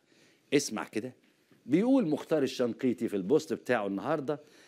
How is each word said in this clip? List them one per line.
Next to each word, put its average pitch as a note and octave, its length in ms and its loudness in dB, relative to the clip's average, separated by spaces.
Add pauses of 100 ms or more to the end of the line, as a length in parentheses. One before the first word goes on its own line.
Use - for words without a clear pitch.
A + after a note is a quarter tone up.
(540)
اسمع A2 300 0
كده. B2 300 -8 (520)
بيقول G#3+ 420 4
مختار - 360 0
الشنقيطي A#2+ 640 -2
في G2 80 -4
البوست A2+ 380 2
بتاعه G#2+ 340 -2
النهاردة، C3+ 540 -4 (260)